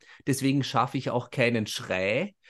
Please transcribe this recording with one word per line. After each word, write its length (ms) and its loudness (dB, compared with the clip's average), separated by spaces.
deswegen 380 2
schaffe 340 0
ich 120 -4
auch 200 -2
keinen 360 2
Schrei, 680 -2